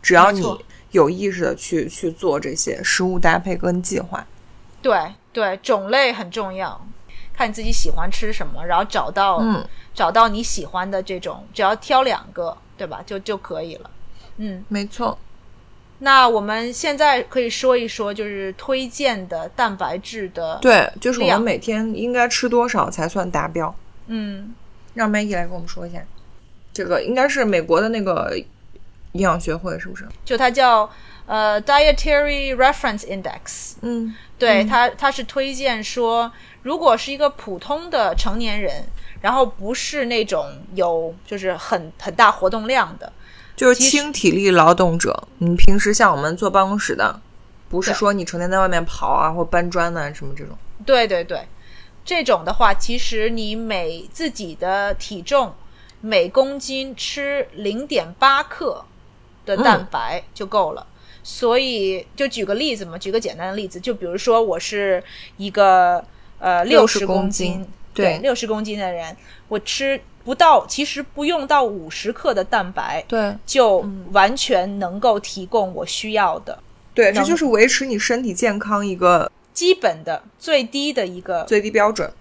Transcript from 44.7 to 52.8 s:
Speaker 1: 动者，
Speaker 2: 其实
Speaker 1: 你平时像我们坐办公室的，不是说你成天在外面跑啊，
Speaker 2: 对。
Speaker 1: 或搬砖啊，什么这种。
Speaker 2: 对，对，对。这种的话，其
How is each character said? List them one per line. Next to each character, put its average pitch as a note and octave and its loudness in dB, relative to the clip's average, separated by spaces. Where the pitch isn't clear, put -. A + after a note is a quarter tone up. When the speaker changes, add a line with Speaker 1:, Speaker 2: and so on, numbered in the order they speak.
Speaker 1:
动 F3 2
者， - 0
Speaker 2:
其 F3 -2
实 E3+ 2
Speaker 1:
你 F3 2
平 - 12
时 G#3 2
像 G3+ 6
我 D3 0
们 D#3 -2
坐 F#3+ -2
办 F#3+ 4
公 G3+ -2
室 - -2
的， G2+ 0
不 F3+ -4
是 F#3+ -2
说 G3+ 2
你 F#3+ -4
成 E3+ -6
天 F3+ -2
在 F#3+ 2
外 F#3+ 6
面 E3+ 2
跑 - -4
啊， C3+ 2
Speaker 2:
对。 E3 -2
Speaker 1:
或 E3+ 0
搬 F3 0
砖 E3+ -2
啊， D3 -6
什 - -12
么 - -4
这 C#3+ -8
种。 - -14
Speaker 2:
对， B3 4
对， F3+ 0
对。 E3+ -8
这 E4+ -4
种 G3 2
的 - -4
话， A3 6
其 - 4